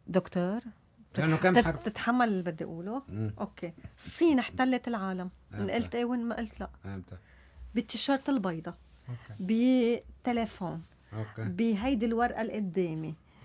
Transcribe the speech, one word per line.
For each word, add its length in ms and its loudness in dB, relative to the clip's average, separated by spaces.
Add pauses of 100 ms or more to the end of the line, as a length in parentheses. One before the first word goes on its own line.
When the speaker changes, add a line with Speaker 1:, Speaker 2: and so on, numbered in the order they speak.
Speaker 1:
دكتور، 520 0 (580)
Speaker 2:
لأنه 200 4
Speaker 1:
بتتح-، 60 -2
Speaker 2:
كم 100 6
Speaker 1:
بتت-، 120 8
Speaker 2:
حرب؟ 140 -2
Speaker 1:
بتتحمل 480 0
اللي 160 0
بدي 200 -6
أقوله؟ 460 -8
Speaker 2:
مم. 300 -4
Speaker 1:
أوكي. 340 -8 (240)
الصين 420 4
احتلت 480 0
العالم. 420 -4 (240)
إن 60 -6
Speaker 2:
إمتى؟ 140 -2
Speaker 1:
قلت 220 -2
إيه 100 0
وإن 200 0
ما 120 -4
قلت 220 -8
لا. 100 -8 (160)
Speaker 2:
إمتى؟ 320 -10 (580)
Speaker 1:
بالتيشيرت 540 0
البيضة. 440 -2 (360)
Speaker 2:
أوكي. 300 -12
Speaker 1:
بتليفون. 1400 2 (320)
Speaker 2:
أوكي. 360 -4
Speaker 1:
بهيدي 560 2
الورقة 360 2
اللي 120 -4
قدامي. 600 -2 (300)